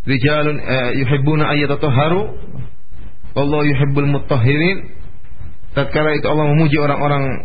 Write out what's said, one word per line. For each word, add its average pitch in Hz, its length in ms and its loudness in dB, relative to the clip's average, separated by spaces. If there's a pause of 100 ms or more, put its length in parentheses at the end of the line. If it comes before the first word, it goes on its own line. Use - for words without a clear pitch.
rijalun, 147 560 0
eh, 123 300 -2 (100)
yuhibbuna 143 480 2
ayyatatahharu, 147 720 0 (1120)
wallahu 143 300 0
yuhibbul 143 460 2
mutahhirin. 143 880 2 (720)
Tatkala 151 460 0
itu 143 100 -2
Allah 147 220 2
memuji 151 260 4
orang-orang 143 480 0 (200)